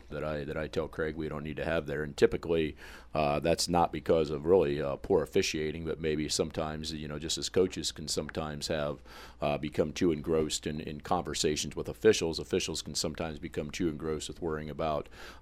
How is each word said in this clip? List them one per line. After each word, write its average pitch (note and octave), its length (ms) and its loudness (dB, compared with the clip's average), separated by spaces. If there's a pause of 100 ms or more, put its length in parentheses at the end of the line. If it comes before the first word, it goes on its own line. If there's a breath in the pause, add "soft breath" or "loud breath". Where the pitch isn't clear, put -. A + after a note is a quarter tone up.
that C#2+ 160 -4
I, D2+ 200 -2
that D2+ 120 -4
I D#2 100 -2
tell D2+ 220 -2
Craig D#2 260 -2
we D#2 140 -4
don't D2 160 -4
need D2+ 140 -6
to C#2 60 -2
have D#2+ 220 2
there. D2 160 -2
And C#2+ 140 -6
typically, E2 580 4 (400 soft breath)
uh, D2 260 4
that's D#2+ 280 2
not E2+ 240 4
because D#2 380 2
of D2 160 -4
really, D#2 340 6
uh, C#2 160 -2
poor F2 260 4
officiating, D#2 600 0
but D#2 160 -4
maybe D#2 300 2
sometimes, D#2 640 -2
you D2+ 120 -6
know, D2 120 -6
just D#2 180 -4
as C#2+ 140 -4
coaches F2+ 420 2
can D#2 160 -10
sometimes D2+ 600 -4
have, D2 340 -2 (400 soft breath)
uh, D2 160 2
become D#2 340 -2
too F2+ 200 4
engrossed D#2 540 0
in, D#2 140 -4
in D2+ 220 -8
conversations D2+ 720 0
with D#2+ 140 -4
officials. E2 480 4
Officials E2 420 -2
can D2+ 140 -8
sometimes D#2+ 440 -4
become D#2 320 -6
too F2 180 0
engrossed D#2 400 -4
with F#2+ 120 -12
worrying D#2 300 -4
about, D2+ 400 -2 (320 soft breath)